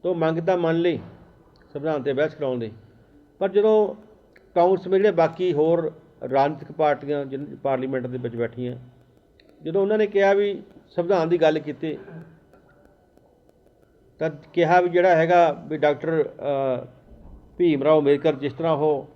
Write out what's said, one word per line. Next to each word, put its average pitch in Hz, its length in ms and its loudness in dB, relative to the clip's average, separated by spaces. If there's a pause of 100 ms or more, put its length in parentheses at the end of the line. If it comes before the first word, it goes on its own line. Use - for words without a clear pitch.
ਤਾਂ 180 80 -2
ਉਹ 175 40 -2
ਮੰਗ 160 240 0
ਤਾਂ 180 180 0
ਮੰਨ 165 220 0
ਲਈ 170 200 0 (720)
ਸੰਵਿਧਾਨ 147 280 -4
'ਤੇ 135 120 -4
ਬਹਿਸ 151 220 -2
ਕਰਾਉਣ 131 240 -4
ਦੀ, 113 120 -8 (680)
ਪਰ 190 100 -2
ਜਦੋਂ 208 460 2 (600)
ਕਾਂਗਰਸ 185 320 2
ਵਿੱਚ 190 160 2
ਜਿਹੜੇ 202 120 2
ਬਾਕੀ 165 380 0
ਹੋਰ 160 400 0 (380)
ਰਾਜਨੀਤਿਕ 143 400 0
ਪਾਰਟੀਆਂ 143 540 -2
ਜਿਨ-, 139 380 -12
ਪਾਰਲੀਮੈਂਟ 131 440 -2
ਦੇ 127 100 -8
ਵਿੱਚ 123 180 -8
ਬੈਠੀਆਂ, 120 400 -6 (880)
ਜਦੋਂ 165 180 -2
ਉਹਨਾਂ 208 160 0
ਨੇ 214 100 2
ਕਿਹਾ 196 260 2
ਵੀ 202 300 0 (260)
ਸੰਵਿਧਾਨ 170 400 0
ਦੀ 170 120 2
ਗੱਲ 156 180 2
ਕੀਤੀ, 147 380 -8 (2250)
ਤਾਂ 160 100 -2 (240)
ਕਿਹਾ 175 280 4
ਵੀ 180 80 0
ਜਿਹੜਾ 175 260 4
ਹੈਗਾ 165 520 4
ਵੀ 151 100 -6
ਡਾਕਟਰ, 147 520 0 (540)
ਅ, - 20 -14 (720)
ਭੀਮ 156 260 2
ਰਾਓ 156 160 6
ਅੰਬੇਦਕਰ 143 360 2
ਜਿਸ 135 180 -6
ਤਰ੍ਹਾਂ 160 200 -2
ਉਹ 147 420 -2